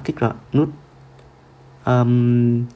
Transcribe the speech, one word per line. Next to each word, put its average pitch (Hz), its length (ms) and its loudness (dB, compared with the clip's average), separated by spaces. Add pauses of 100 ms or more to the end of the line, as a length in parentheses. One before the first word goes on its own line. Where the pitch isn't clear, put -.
kích - 160 -6
vào 113 140 -2 (180)
nút, 147 160 0 (1160)
um, 120 920 2